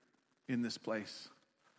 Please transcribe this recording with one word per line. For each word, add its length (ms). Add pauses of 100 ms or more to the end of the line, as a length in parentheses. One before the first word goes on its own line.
(480)
in 160
this 140
place." 520 (500)